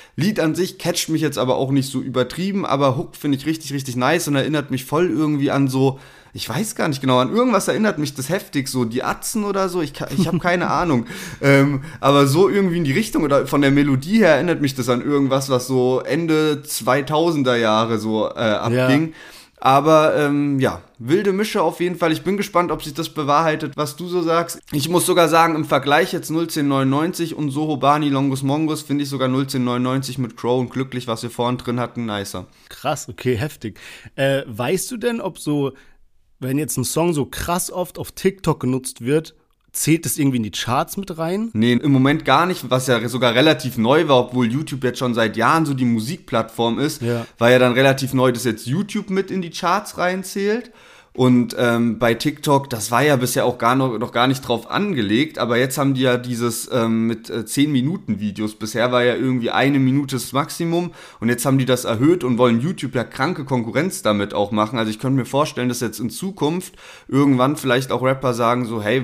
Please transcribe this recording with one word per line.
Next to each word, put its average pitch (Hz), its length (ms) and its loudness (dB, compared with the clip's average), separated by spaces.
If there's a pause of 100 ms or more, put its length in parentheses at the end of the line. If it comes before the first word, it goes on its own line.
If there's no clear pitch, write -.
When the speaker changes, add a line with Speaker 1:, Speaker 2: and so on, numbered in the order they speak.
(160)
Speaker 1:
Lied 196 240 0
an 160 160 2
sich 180 220 -2
catcht - 320 -4
mich 160 120 0
jetzt 151 160 -2
aber 127 200 2
auch 135 140 0
nicht 135 200 0
so 127 80 -4
übertrieben, 160 680 -2
aber 139 300 2
Hook - 220 -8
find 143 180 -2
ich 139 100 -6
richtig, 151 280 -4
richtig 135 240 -6
nice 147 320 0
und 143 60 2
erinnert 139 360 0
mich 131 140 -4
voll 170 240 0
irgendwie 143 420 0
an 139 160 2
so, 131 320 2 (340)
ich - 140 -10
weiß 160 280 -4
gar 214 120 -2
nicht 135 140 -2
genau, 127 180 4
an 127 160 2
irgendwas 226 320 2
erinnert 190 320 0
mich 143 160 -4
das 131 140 -6
heftig, 151 400 -4
so 127 160 0
die 113 180 -4
Atzen 208 400 -4
oder 196 240 0
so, 180 140 -2
ich 139 120 -4
ka-, - 140 -8 (100)
ich 190 100 2
hab 185 120 0
keine 175 300 0
<laughs> - 20 0
Ahnung. 143 340 0 (360)
Ähm, 139 400 4 (180)
aber 143 260 6
so 160 220 4
irgendwie 190 300 2
in 170 80 0
die 135 80 2
Richtung 214 300 0
oder 135 240 2
von 143 140 2
der 139 80 6
Melodie 143 500 2
her 165 160 6
erinnert 151 260 0
mich 135 120 0
das 120 140 -4
an 123 160 2
irgendwas, 139 460 0
was 127 180 0
so 127 320 2
Ende 156 640 0
zweitausender 135 960 0
Jahre 110 420 2
so, 107 300 -2
äh, - 100 -8
Speaker 2:
Ja. 110 220 0
Speaker 1:
abging. 127 520 2 (500)
Aber, 151 520 6
ähm, 143 440 0
ja, 92 220 0 (160)
wilde 185 360 0
Mische 208 280 -2
auf 165 200 -2
jeden 175 140 -2
Fall. 165 160 0
Ich 139 120 -4
bin 185 120 0
gespannt, 175 360 0
ob 147 100 -4
sich 147 140 -12
das 165 140 -6
bewahrheitet, 151 680 0
was 147 180 -4
du 180 120 -10
so 175 160 -2
sagst. 165 360 0 (120)
Ich 151 180 -2
muss 175 160 2
sogar 170 240 4
sagen, 165 240 4
im 151 120 -2
Vergleich 151 480 2
jetzt 156 180 -6
null 165 160 -2
zehn 151 200 -2
neunundneunzig 139 680 0
und 147 160 -4
Soho 151 260 -2
Bani, 143 320 2
Longus 135 320 0
Mongus, 151 400 -2
finde 143 220 -2
ich 135 80 -8
sogar 131 160 -2
null 131 180 0
zehn 135 180 -2
neunundneunzig 127 540 -2
mit 120 180 -6
Crow 123 240 0
und 127 120 -4
Glücklich, 127 360 -6
was 113 140 -4
wir 120 80 -8
vorhin 120 300 -4
drin 120 200 -4
hatten, 120 280 -6
nicer. 98 400 -8 (220)
Speaker 2:
Krass, - 380 -6
okay, 127 280 -2
heftig. 113 440 -8 (360)
Äh, 135 320 0
weißt 127 420 -4
du 247 80 -8
denn, 233 240 -4
ob 180 160 -8
so, 143 360 -2 (640)
wenn 131 180 -2
jetzt 147 200 -4
ein 127 60 0
Song 170 300 0
so 139 140 -2
krass - 420 -4
oft 180 300 -8
auf - 140 -12
TikTok 190 460 -2
genutzt 127 420 -4
wird, 151 340 -2 (380)
Zählt 165 320 0
das 139 120 -4
irgendwie 139 200 2
in 113 60 0
die 104 80 -6
Charts 135 460 -4
mit 185 200 -8
rein? 190 360 -4
Speaker 1:
Nee, 120 200 4
im 139 200 2
Moment 139 320 4
gar 147 200 4
nicht, 170 240 -4
was 131 180 0
ja 120 200 2
sogar 120 280 2
relativ 135 420 2
neu 143 320 4
war, 131 100 6
obwohl 123 320 0
YouTube 139 320 -4
jetzt 123 160 -2
schon 123 140 0
seit 110 240 0
Jahren 147 280 4
so 143 80 -2
die 127 120 0
Musikplattform 117 920 -2
ist, 143 240 -4
Speaker 2:
Ja. 117 240 -4 (120)
Speaker 1:
war 117 140 6
ja 127 80 8
dann 123 140 4
relativ 135 400 2
neu, 127 200 4
dass 113 100 -8
jetzt 113 240 -4
YouTube 202 420 -4
mit 190 220 -2
in 190 100 -4
die 170 100 -6
Charts 190 460 -4
reinzählt. 196 720 -4 (420)
Und, 123 460 4
ähm, 117 400 0
bei 117 140 2
TikTok, 139 560 0
das 110 200 -6
war 123 140 2
ja 147 140 4
bisher 123 260 0
auch 120 140 0
gar 120 180 2
noch, 131 240 0
noch 113 140 -6
gar 120 140 2
nicht 135 200 -2
drauf 113 240 -2
angelegt, 139 680 0
aber 117 180 0
jetzt 135 200 0
haben 139 160 2
die 127 100 -2
ja 123 120 2
dieses, 120 560 -4
ähm, 113 340 2
mit, 113 240 -4
äh, 110 160 -4
zehn 147 240 0
Minuten 131 520 -2
Videos. 107 340 -4
Bisher 117 380 -2
war 123 100 4
ja 120 120 4
irgendwie 123 360 0
eine 139 280 2
Minute 135 360 2
das - 160 -6
Maximum 170 600 -2 (280)
und 113 80 0
jetzt 247 180 2
haben 135 120 4
die 127 80 2
das 127 180 0
erhöht 127 400 2
und 120 140 2
wollen 117 240 4
YouTube 143 340 -4
ja 117 80 -2
kranke 156 400 -4
Konkurrenz 131 600 -2
damit 104 300 0
auch 101 180 0
machen. 107 280 0
Also 110 100 0
ich 107 100 -6
könnte 135 200 0
mir 117 60 -2
vorstellen, 139 420 -2
dass 120 140 -4
jetzt 110 180 -6
in 113 100 -4
Zukunft 180 640 -4 (340)
irgendwann 135 480 4
vielleicht 131 340 0
auch 120 120 -2
Rapper 131 300 0
sagen: 120 300 0
so, 110 180 -6
„Hey, 117 220 0